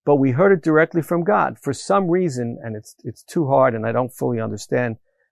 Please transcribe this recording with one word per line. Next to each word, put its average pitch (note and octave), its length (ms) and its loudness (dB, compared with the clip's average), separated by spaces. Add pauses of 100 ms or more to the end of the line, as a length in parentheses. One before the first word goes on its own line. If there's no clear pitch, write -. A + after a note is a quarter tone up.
but C#3+ 120 4
we C3+ 140 2
heard F#3 200 4
it F3+ 100 2
directly D#3+ 400 2
from E3+ 220 -2
God. E3+ 340 0
For - 140 -6
some F#3+ 380 0
reason, C3 520 -2
and A2+ 140 -8
it's, - 200 -16 (100)
it's - 180 -12
too D#3+ 240 -2
hard C3 280 4
and A2 100 -4
I A2+ 80 -2
don't B2 200 -2
fully B2 280 -2
understand A2+ 560 -4 (340)